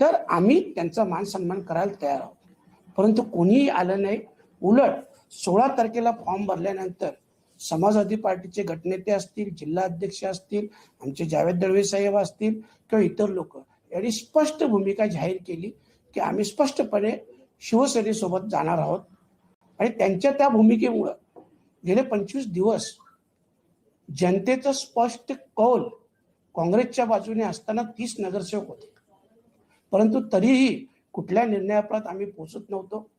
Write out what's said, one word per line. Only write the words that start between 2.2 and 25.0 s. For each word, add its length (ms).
आहोत, 140
परंतु 240
कोणीही 480
आलं 320
नाही. 180
उलट 260
सोळा 360
तारखेला 440
फॉर्म 340
भरल्यानंतर 640
समाजवादी 560
पार्टीचे 480
गटनेते 480
असतील, 440
जिल्हा 280
अध्यक्ष 400
असतील, 440
आमचे 240
जावेद 300
दळवे 280
साहेब 340
असतील 440
किंवा 140
इतर 260
लोक 280
यांनी 200
स्पष्ट 520
भूमिका 420
जाहीर 320
केली 240
की 60
आम्ही 240
स्पष्टपणे 680
शिवसेनेसोबत 880
जाणार 280
आहोत. 220
आणि 100
त्यांच्या 420
त्या 180
भूमिकेमुळं 640
गेले 140
पंचवीस 460
दिवस 500
जनतेचं 540
स्पष्ट 600